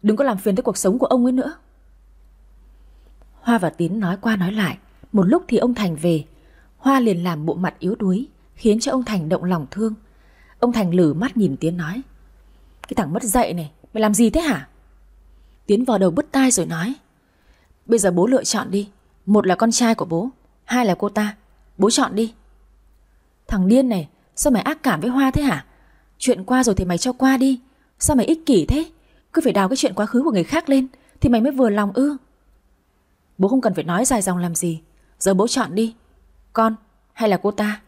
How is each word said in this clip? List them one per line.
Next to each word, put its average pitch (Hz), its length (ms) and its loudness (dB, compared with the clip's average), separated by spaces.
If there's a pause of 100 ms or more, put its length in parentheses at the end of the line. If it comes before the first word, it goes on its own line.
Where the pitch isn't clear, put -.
Đừng 214 160 2
có 285 60 2
làm 240 140 2
phiền 196 180 0
tới - 80 -2
cuộc 202 140 -2
sống 208 220 0
của - 60 2
ông 247 200 2
ấy 254 60 2
nữa." 254 220 -2 (1900)
Hoa 233 160 2
và 175 120 0
Tiến 170 300 -4
nói 190 220 -2
qua 226 140 0
nói 185 160 -2
lại. 202 260 -4 (340)
Một 226 120 2
lúc 320 240 2
thì 240 100 0
ông 247 160 0
Thành 196 220 -4
về. 160 280 0 (540)
Hoa 269 220 2
liền 196 240 0
làm 160 220 -4
bộ - 80 -2
mặt 175 260 -4
yếu 185 160 -4
đuối, 202 320 -2 (280)
khiến 220 240 2
cho 262 120 -4
ông 262 140 -2
Thành 180 240 -4
động 180 140 -2
lòng 175 280 -2
thương. 220 220 -4 (680)
Ông 240 140 0
Thành 196 200 0
lử 170 200 4
mắt 214 240 -4
nhìn 165 200 0
Tiến 165 200 -4
nói: 175 240 -6 (880)
"Cái - 80 -8
thằng 156 180 -4
mất 220 100 -4
dạy 240 300 0
này, 160 180 -8 (220)
mày 220 80 -4
làm 214 120 2
gì 220 160 4
thế 320 120 0
hả?" 208 260 -2 (1000)
Tiến 214 200 2
vò 233 120 2
đầu 185 140 2
bứt 247 200 -4
tai 262 200 2
rồi 175 140 0
nói: 165 280 -6 (920)
"Bây 226 140 2
giờ 196 120 2
bố 180 160 2
lựa 254 160 2
chọn - 280 -4
đi. 202 180 -4 (360)
Một 202 220 4
là 180 80 2
con 226 160 2
trai 226 240 2
của 170 100 -6
bố, 175 240 -4 (360)
hai 240 200 0
là 180 100 2
cô 202 140 -4
ta. 208 260 -4 (420)
Bố 196 120 2
chọn 233 260 -2
đi." 220 180 -4 (1120)
"Thằng 185 200 0
điên 254 220 4
này, 180 200 -4 (260)
sao - 160 0
mày 214 100 2
ác 311 220 -6
cảm 165 180 0
với 233 80 -2
Hoa 262 220 0
thế 294 100 0
hả? 196 240 -2 (520)
Chuyện - 260 -2
qua 254 200 0
rồi 220 120 2
thì 190 100 -2
mày 175 120 -2
cho 247 160 -4
qua 262 240 2
đi. 262 240 0 (380)
Sao 302 160 0
mày 233 100 2
ích 320 200 -2
kỷ 190 200 4
thế? 311 260 -2 (420)
Cứ 320 100 0
phải 214 100 2
đào 196 160 2
cái 262 80 -2
chuyện 220 180 0
quá 208 100 -2
khứ 240 180 0
của 320 80 0
người 202 120 0
khác 320 260 -2
lên 269 180 2 (340)
thì 277 80 4
mày 233 120 4
mới 277 100 2
vừa 262 180 2
lòng 202 240 -2
ư?" 277 240 0 (1200)
"Bố 190 100 2
không 254 140 2
cần 220 120 0
phải 156 100 -4
nói 170 220 -2
dài 233 160 0
dòng 185 160 -2
làm 175 180 -4
gì. 165 260 -4 (380)
Giờ 196 140 0
bố 196 140 2
chọn 214 280 -2
đi, 226 200 -2 (580)
con 220 220 0 (380)
hay 220 160 0
là 185 80 2
cô 202 140 -2
ta?" 208 360 -4